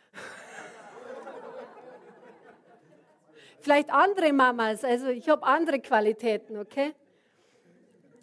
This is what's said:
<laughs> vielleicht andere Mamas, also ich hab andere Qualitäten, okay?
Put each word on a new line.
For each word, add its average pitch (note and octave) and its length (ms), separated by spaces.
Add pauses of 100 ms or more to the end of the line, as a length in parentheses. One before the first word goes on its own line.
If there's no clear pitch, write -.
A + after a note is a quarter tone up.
(140)
<laughs> - 3500
vielleicht D4 320
andere E4 400
Mamas, A#3+ 520
also B3 240
ich B3 220
hab D4 160
andere D4 340
Qualitäten, G#3+ 800
okay? C#4 360 (1300)